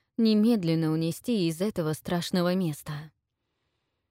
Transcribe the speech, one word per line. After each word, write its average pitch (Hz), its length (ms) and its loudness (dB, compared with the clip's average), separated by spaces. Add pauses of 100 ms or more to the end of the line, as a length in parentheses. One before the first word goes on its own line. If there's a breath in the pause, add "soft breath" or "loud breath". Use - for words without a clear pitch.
(160)
немедленно 208 760 2
унести 165 560 0
из 165 140 -4
этого 180 320 -2
страшного 175 640 -2
места. 156 580 -6 (1000)